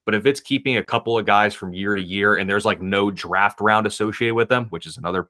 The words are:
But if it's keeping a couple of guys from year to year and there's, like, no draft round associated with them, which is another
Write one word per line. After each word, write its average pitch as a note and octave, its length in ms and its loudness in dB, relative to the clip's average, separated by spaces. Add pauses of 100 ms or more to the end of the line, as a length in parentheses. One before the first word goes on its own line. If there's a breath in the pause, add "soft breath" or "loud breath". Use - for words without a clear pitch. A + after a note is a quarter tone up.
But G#2+ 80 2
if G#2+ 100 -2
it's C#3 140 4
keeping C3+ 380 -2
a G2 80 0
couple A#2 340 -2
of G#2 80 -2
guys G#2 260 4
from F2+ 220 -10
year G2 220 -2
to F#2+ 60 -4
year G2 340 2
and F#2+ 120 -2
there's, G2+ 160 0
like, F#2+ 160 0
no G2+ 300 2
draft F#2+ 500 0
round G#2+ 280 4
associated A2 460 -2
with A2+ 140 2
them, B2 180 0
which E2+ 200 -12
is D#2 100 -16
another F2+ 340 -4